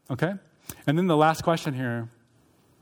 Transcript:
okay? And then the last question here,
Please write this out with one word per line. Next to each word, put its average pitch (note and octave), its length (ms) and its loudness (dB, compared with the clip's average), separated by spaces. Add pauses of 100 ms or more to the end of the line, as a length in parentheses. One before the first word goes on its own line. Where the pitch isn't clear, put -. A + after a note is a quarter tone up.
okay? D#3+ 240 -2 (520)
And D3 120 2
then F#3 100 2
the D#3 100 4
last D#3 260 4
question E3 300 -2
here, A#2 360 -6 (720)